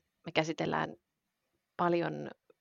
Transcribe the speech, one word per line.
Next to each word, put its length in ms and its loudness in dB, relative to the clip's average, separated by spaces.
me 60 -10
käsitellään 640 0
paljon 520 0